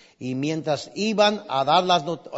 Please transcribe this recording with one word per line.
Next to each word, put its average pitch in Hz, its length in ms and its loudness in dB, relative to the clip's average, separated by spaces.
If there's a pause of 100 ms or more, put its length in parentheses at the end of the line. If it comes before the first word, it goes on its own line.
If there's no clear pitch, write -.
(200)
Y 127 160 -6
mientras 151 580 -4
iban 208 540 2
a 135 160 -2
dar 165 200 4
las 175 200 2
not-, 160 340 -8